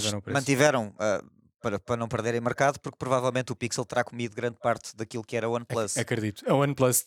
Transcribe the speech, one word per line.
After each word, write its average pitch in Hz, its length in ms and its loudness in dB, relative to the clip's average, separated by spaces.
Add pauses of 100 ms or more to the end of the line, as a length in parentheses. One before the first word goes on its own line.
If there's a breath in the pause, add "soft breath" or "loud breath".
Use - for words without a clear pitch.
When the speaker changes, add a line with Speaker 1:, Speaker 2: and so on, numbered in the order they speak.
Speaker 1:
eles 101 60 2
Speaker 2:
o 101 80 -4
preço. 107 140 -4
Speaker 1:
mantiveram, 131 640 4
ah, 107 240 0 (380)
para, 101 180 -2
para 120 180 -2
não 117 120 -4
perderem 117 320 -2
mercado, 135 400 0
porque - 180 -12
provavelmente 127 540 0
o - 20 -6
Pixel 120 300 -4
terá 123 180 0
comido 120 320 -6
grande 117 240 -4
parte - 380 -2
daquilo 113 260 -6
que 120 140 -6
era 113 120 0
o 117 60 0
OnePlus. 117 420 -2
Speaker 2:
Ac-, 120 40 2
acredito. 107 500 -4
A 165 60 4
OnePlus, 135 500 2